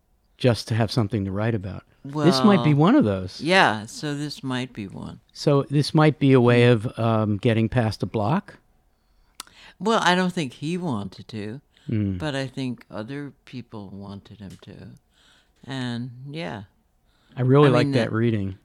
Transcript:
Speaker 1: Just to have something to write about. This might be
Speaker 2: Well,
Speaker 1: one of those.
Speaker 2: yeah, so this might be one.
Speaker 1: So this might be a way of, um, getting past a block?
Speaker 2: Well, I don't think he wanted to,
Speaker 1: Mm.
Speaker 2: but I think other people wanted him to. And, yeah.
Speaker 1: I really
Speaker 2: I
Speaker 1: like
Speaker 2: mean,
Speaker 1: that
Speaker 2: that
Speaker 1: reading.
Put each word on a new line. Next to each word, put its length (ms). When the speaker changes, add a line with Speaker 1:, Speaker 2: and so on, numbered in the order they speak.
Speaker 1:
Just 320
to 60
have 180
something 320
to 80
write 220
about. 300
This 400
might 180
be 120
Speaker 2:
Well, 80
Speaker 1:
one 140
of 80
those. 360
Speaker 2:
yeah, 460
so 280
this 300
might 300
be 120
one. 340
Speaker 1:
So 380
this 240
might 240
be 140
a 80
way 260
of, 320
um, 400
getting 320
past 320
a 40
block? 520
Speaker 2:
Well, 240
I 120
don't 180
think 220
he 220
wanted 520
to, 320
Speaker 1:
Mm. 280
Speaker 2:
but 160
I 120
think 440
other 420
people 440
wanted 500
him 220
to. 120
And, 460
yeah. 340
Speaker 1:
I 60
really 260
Speaker 2:
I 40
Speaker 1:
like 140
Speaker 2:
mean, 60
Speaker 1:
that 180
Speaker 2:
that 20
Speaker 1:
reading. 520